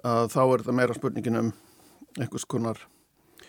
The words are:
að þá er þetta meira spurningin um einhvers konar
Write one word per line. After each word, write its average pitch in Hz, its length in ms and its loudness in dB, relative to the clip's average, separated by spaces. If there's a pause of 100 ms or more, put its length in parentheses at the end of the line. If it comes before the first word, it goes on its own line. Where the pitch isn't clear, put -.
að 117 280 2
þá 131 100 2
er 127 180 4
þetta 123 180 -2
meira 120 180 2
spurningin 113 460 -2
um 110 140 -2 (600)
einhvers 120 320 -6
konar 113 320 -4 (680)